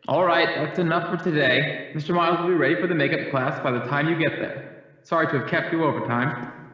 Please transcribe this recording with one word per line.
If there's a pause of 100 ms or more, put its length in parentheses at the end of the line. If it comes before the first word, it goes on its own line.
All
right,
that's
enough
for
today.
Mister
Miles
will
be
ready
for
the
makeup
class
by
the
time
you
get
there. (220)
Sorry
to
have
kept
you
overtime.